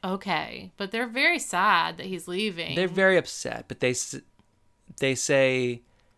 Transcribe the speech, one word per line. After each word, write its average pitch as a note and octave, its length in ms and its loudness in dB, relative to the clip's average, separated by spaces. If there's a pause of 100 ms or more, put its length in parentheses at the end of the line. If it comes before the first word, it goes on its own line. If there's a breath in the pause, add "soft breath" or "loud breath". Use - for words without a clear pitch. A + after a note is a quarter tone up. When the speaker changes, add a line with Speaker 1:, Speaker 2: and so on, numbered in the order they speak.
Speaker 1:
"Okay." F#3 720 -4
But G3 140 -6
they're A#3 160 -2
very C#4+ 320 0
sad F3 580 2
that - 100 -10
he's F3+ 200 -8
leaving. F3 480 -4
Speaker 2:
They're F3+ 120 2
very F#3 300 4
upset, A#2 520 -4
but - 100 -12
they B2+ 120 2
s-, - 240 -4 (840)
they C3+ 160 2
say, B2+ 680 2 (360)